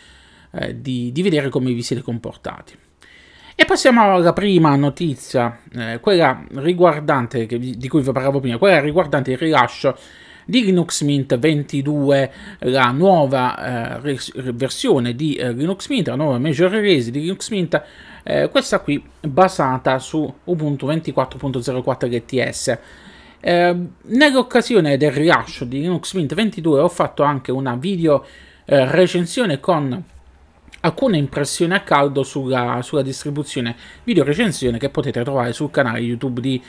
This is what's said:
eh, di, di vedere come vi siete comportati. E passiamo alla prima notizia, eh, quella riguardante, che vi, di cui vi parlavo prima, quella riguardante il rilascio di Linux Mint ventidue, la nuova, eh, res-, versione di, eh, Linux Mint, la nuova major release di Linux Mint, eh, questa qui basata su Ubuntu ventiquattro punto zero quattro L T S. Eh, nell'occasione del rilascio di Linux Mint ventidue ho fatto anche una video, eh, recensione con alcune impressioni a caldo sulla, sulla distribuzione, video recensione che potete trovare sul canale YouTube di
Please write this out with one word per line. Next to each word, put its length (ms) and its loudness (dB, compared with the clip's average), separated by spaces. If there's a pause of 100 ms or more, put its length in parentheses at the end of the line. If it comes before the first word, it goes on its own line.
(520)
eh, 280 -8
di, 320 -6
di 120 -2
vedere 260 0
come 240 -2
vi 80 -6
siete 220 -6
comportati. 720 -12 (800)
E 100 2
passiamo 380 4
alla 300 4
prima 420 4
notizia, 880 -2 (120)
eh, 260 -8
quella 460 2 (120)
riguardante, 880 2
che 100 -4
vi, 200 -8
di 100 -6
cui 160 2
vi 80 -2
parlavo 280 0
prima, 200 -4
quella 220 4
riguardante 500 0
il 80 -2
rilascio 580 2 (480)
di 180 2
Linux 380 0
Mint 360 0
ventidue, 960 0 (280)
la 320 2
nuova, 1040 0
eh, 20 -14
res-, 540 -6
versione 640 0
di, 200 -4
eh, 180 -4
Linux 340 -4
Mint, 200 -2
la 80 -2
nuova 220 0
major 320 2
release 400 2
di 120 -4
Linux 280 -6
Mint, 320 -2 (420)
eh, 260 -2
questa 300 0
qui 240 -4 (160)
basata 800 0
su 340 -6 (140)
Ubuntu 420 -4
ventiquattro 520 -4
punto 220 -4
zero 200 -4
quattro 260 -2
L 180 -4
T 240 -2
S. 280 -4 (640)
Eh, 360 2 (280)
nell'occasione 920 2
del 140 2
rilascio 540 0
di 140 -6
Linux 340 -4
Mint 220 -4
ventidue 440 0
ho 100 4
fatto 340 -2
anche 280 0
una 240 -2
video, 480 0 (420)
eh, 260 4
recensione 680 2
con 440 -2 (800)
alcune 360 0
impressioni 560 -2
a 80 0
caldo 400 2
sulla, 600 -2
sulla 180 -2
distribuzione, 760 -6 (280)
video 200 4
recensione 540 0
che 120 -4
potete 340 -2
trovare 300 -2
sul 180 -6
canale 280 0
YouTube 420 -4
di 280 -2